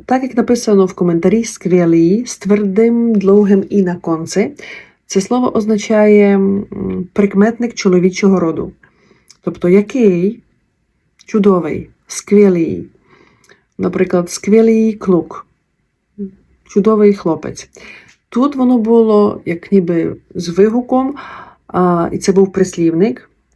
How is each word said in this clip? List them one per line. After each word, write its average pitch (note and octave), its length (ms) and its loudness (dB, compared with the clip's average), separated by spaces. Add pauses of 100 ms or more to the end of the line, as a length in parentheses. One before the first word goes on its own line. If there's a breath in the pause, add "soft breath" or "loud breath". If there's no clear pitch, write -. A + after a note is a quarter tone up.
так, C4 160 0
як B3+ 140 -6
написано A#3 500 2
в F#3 80 -6
коментарі, F#3 500 0
«сквілий» F3 840 0
з - 120 -14
твердим, A3 760 0
дlouhým G3 560 2
«і» G3+ 120 0
на F3 140 -2
конці. E3 540 -4 (560 loud breath)
Це - 140 -2
слово B3 360 -2
означає, G#3 800 2
м, G3 760 -4
прикметник G#3+ 640 -2
чоловічого F#3 680 0
роду. D#3+ 320 -6 (720 soft breath)
Тобто, F3 240 -4
який? G3+ 760 0 (840)
Чудовий, F#3+ 640 -2 (160)
сквілий. F3 840 0 (880 soft breath)
Наприклад, F#3 520 -2
«сквілий A3 640 2
клук». F#3+ 540 -4 (1160)
Чудовий G#3 500 2
хлопець. - 540 -8 (600 loud breath)
Тут C#4 280 -2
воно B3+ 220 2
було A3 680 2
як E3+ 280 -8
ніби E3+ 440 0 (180)
з F3 140 -8
вигуком, B3 680 0 (540 loud breath)
а, F3 440 0
і G3 60 -6
це F#3+ 140 -2
був F#3+ 200 2
прислівник. F#3+ 760 -2 (260)